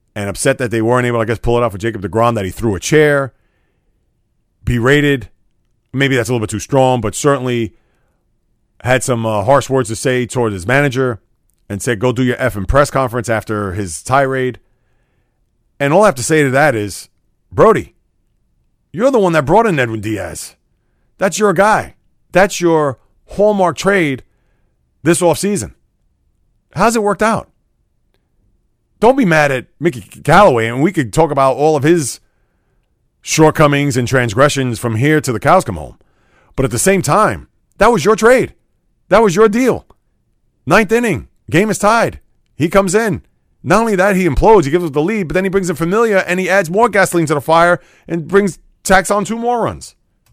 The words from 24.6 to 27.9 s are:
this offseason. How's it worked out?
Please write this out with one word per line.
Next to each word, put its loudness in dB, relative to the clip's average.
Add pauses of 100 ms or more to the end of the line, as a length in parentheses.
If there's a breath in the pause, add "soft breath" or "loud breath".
this 2
offseason. -2 (1000)
How's 0
it -2
worked -2
out? -2 (1500)